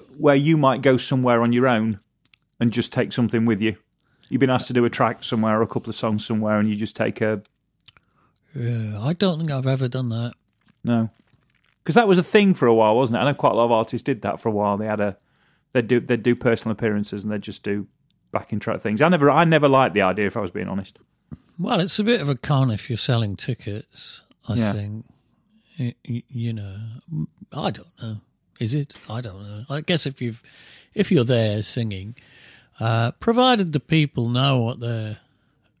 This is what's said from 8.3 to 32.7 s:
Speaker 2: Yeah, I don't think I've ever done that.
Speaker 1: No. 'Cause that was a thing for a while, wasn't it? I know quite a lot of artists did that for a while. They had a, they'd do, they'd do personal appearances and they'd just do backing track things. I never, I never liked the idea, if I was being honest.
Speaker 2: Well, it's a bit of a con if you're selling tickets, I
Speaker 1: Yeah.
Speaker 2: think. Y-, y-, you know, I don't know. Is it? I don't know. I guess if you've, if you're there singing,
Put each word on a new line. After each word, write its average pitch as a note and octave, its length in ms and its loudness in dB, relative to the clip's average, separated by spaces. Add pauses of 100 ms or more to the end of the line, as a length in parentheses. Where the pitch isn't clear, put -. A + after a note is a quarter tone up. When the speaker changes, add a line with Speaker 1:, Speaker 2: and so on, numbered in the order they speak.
Speaker 2:
Yeah, A2+ 480 -4
I C#3+ 120 -2
don't F3 240 0
think D#3+ 120 -4
I've C3 160 -4
ever C3 220 0
done B2+ 220 -4
that. A#2 240 -6 (500)
Speaker 1:
No. A2+ 260 0 (760)
'Cause D3+ 100 -2
that A3+ 140 6
was F#3 100 6
a F3 40 2
thing G3+ 300 4
for C3+ 160 2
a A2+ 60 6
while, A2 220 6
wasn't A#2+ 200 2
it? F2+ 40 0
I A2+ 40 2
know C#3+ 100 2
quite C#3 180 2
a - 20 0
lot A#2 100 4
of A#2+ 80 2
artists A2+ 320 0
did B2 160 -2
that - 200 -4
for A2+ 100 -2
a - 20 -2
while. G2+ 240 0
They G#2+ 80 -4
had G#2+ 160 -2
a, G#2 160 -2 (560)
they'd A#2+ 160 0
do, A#2+ 120 4
they'd A2 220 -2
do A#2+ 120 4
personal A#2 380 0
appearances G#2 500 -4
and G#2 100 -6
they'd G#2 80 -4
just G2 220 -14
do G2+ 240 -4 (440)
backing G#2 300 -6
track G2+ 220 -6
things. G#2+ 180 -2
I D#3+ 80 4
never, D3 220 4
I D#3 140 4
never D3+ 240 4
liked C3 260 4
the G2+ 80 4
idea, G2 240 2
if F#2+ 100 -4
I A#2 40 -4
was F#2+ 100 -4
being G2 180 -8
honest. F#2+ 300 -8 (600)
Speaker 2:
Well, G3 220 0
it's - 180 -2
a G#3 60 0
bit A#3 160 2
of C#3+ 80 -2
a C#3 60 0
con C3 360 0
if G#2+ 200 -6
you're A2+ 80 -4
selling A2+ 380 -2
tickets, - 840 -10 (260)
I G#2+ 80 -4
Speaker 1:
Yeah. A2 200 0
Speaker 2:
think. G#2+ 320 -8 (720)
Y-, A#2+ 160 -4 (120)
y-, A#2+ 220 -8
you A#2 240 -6
know, G2+ 240 -10 (760)
I - 160 -4
don't - 320 -14
know. A2 140 -8 (440)
Is A#2 140 -4
it? C#3+ 200 -4 (140)
I A2+ 140 -8
don't F#2+ 200 -14
know. G#2 280 -14
I D3 100 -6
guess - 240 -2
if C3+ 160 -8
you've, A#2 220 -8 (500)
if - 180 0
you're C#3+ 140 6
there A2 380 2
singing, G#2+ 540 -6 (640)